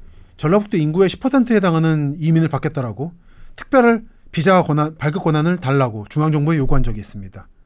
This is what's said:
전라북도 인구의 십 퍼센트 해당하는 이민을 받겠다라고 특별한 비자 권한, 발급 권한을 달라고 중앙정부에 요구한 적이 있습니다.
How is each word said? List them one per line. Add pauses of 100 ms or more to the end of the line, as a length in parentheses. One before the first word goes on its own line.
(380)
전라북도
인구의
십
퍼센트
해당하는
이민을
받겠다라고 (420)
특별한 (240)
비자
권한,
발급
권한을
달라고
중앙정부에
요구한
적이
있습니다. (180)